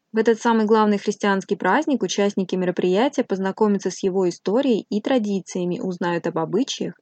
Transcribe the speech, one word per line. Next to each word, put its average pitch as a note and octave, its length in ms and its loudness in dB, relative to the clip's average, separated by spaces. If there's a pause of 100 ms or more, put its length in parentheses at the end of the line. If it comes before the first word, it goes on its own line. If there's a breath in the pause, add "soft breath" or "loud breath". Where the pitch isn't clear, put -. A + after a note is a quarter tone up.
(120)
В G#3+ 60 -2
этот A3+ 240 2
самый A3+ 240 2
главный G#3 320 4
христианский G3+ 580 -2
праздник B3+ 460 0
участники G3 540 -2
мероприятия F#3 680 0
познакомятся F#3+ 680 0
с - 100 -14
его F#3 260 0
историей A3 600 0
и G#3 100 -2
традициями, G3 800 -2
узнают F3 460 -4
об E3 140 -4
обычаях E3+ 640 -4